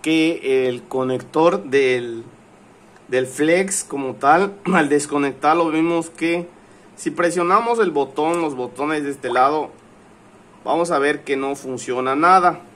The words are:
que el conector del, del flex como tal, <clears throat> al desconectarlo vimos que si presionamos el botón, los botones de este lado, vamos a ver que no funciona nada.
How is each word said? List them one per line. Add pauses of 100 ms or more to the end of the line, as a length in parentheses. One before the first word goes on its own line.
que
el
conector
del, (840)
del
flex
como
tal, (120)
<clears throat>
al
desconectarlo
vimos
que (480)
si
presionamos
el
botón,
los
botones
de
este
lado, (960)
vamos
a
ver
que
no
funciona
nada. (140)